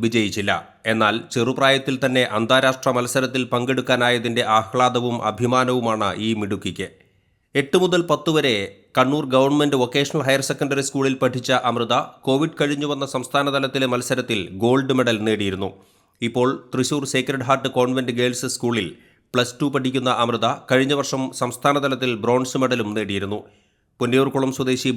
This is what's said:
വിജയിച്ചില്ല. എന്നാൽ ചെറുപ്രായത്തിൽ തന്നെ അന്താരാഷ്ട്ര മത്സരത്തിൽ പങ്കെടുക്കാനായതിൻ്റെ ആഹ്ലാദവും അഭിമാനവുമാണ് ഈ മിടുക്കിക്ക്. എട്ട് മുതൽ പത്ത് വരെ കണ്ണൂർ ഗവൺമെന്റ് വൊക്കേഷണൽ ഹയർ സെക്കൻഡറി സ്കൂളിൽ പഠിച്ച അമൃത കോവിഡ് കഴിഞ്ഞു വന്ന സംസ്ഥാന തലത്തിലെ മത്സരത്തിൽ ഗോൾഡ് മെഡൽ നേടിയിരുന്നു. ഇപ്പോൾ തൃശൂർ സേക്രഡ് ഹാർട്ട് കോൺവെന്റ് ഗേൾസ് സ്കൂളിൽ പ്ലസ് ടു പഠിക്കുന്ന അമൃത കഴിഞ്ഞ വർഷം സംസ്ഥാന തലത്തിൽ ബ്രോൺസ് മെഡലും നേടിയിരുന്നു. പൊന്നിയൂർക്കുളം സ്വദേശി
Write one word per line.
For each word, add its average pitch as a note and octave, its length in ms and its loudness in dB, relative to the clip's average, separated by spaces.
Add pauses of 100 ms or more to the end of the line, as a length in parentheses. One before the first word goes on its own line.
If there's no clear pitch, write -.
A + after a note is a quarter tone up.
വിജയിച്ചില്ല. G#2 480 0 (400)
എന്നാൽ A2 240 2 (180)
ചെറുപ്രായത്തിൽ C3+ 680 2
തന്നെ B2+ 200 2 (140)
അന്താരാഷ്ട്ര C3 580 2
മത്സരത്തിൽ B2+ 560 0
പങ്കെടുക്കാനായതിൻ്റെ B2 920 0 (140)
ആഹ്ലാദവും A#2+ 580 0 (140)
അഭിമാനവുമാണ് A#2+ 800 0 (160)
ഈ A2+ 40 2 (100)
മിടുക്കിക്ക്. G2 480 -4 (680)
എട്ട് C#3 280 0
മുതൽ F3+ 180 2 (100)
പത്ത് D3+ 240 0
വരെ C#3 220 2 (400)
കണ്ണൂർ C#3 360 0
ഗവൺമെന്റ് C#3 480 2
വൊക്കേഷണൽ C#3+ 460 0
ഹയർ C3+ 220 2
സെക്കൻഡറി C#3 380 -2
സ്കൂളിൽ C3+ 360 0
പഠിച്ച B2 280 -2 (180)
അമൃത A#2 260 -2 (320)
കോവിഡ് D3 340 0
കഴിഞ്ഞു D3 300 -2
വന്ന C#3 140 -4 (100)
സംസ്ഥാന C#3+ 400 -2
തലത്തിലെ C3+ 380 0
മത്സരത്തിൽ B2 480 -2 (220)
ഗോൾഡ് C3 360 4
മെഡൽ A#2 180 2 (120)
നേടിയിരുന്നു. G2 400 0 (540)
ഇപ്പോൾ B2 260 2 (240)
തൃശൂർ C3 320 -2 (100)
സേക്രഡ് C3 340 -2
ഹാർട്ട് C3+ 280 0
കോൺവെന്റ് B2+ 440 0
ഗേൾസ് B2 340 -2
സ്കൂളിൽ A#2 340 -2 (460)
പ്ലസ് B2 260 0
ടു D3 140 2
പഠിക്കുന്ന B2+ 360 0 (120)
അമൃത A#2 240 0 (240)
കഴിഞ്ഞ C3+ 300 4
വർഷം C3 220 -4 (180)
സംസ്ഥാന C#3 440 0
തലത്തിൽ C3 260 -2 (140)
ബ്രോൺസ് B2+ 380 0
മെഡലും A#2+ 340 0
നേടിയിരുന്നു. G2+ 420 -2 (600)
പൊന്നിയൂർക്കുളം C3 560 2
സ്വദേശി B2+ 400 0